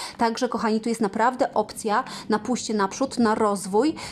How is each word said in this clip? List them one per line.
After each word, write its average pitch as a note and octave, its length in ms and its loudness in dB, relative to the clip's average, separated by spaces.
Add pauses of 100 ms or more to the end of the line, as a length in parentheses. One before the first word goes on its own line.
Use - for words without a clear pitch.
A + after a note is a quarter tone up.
(180)
Także, A#3 320 0
kochani, A3 320 0
tu A#3 80 -2
jest A3+ 120 0
naprawdę A#3 520 2
opcja G#3+ 500 0 (260)
na G#3+ 100 2
pójście A3+ 340 -2
naprzód, G#3 440 0
na A3 180 4
rozwój, G#3+ 600 2 (160)